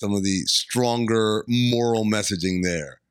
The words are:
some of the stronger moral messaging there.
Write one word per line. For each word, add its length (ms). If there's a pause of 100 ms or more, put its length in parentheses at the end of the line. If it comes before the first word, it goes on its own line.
some 120
of 100
the 220
stronger 1000
moral 560
messaging 600
there. 360 (120)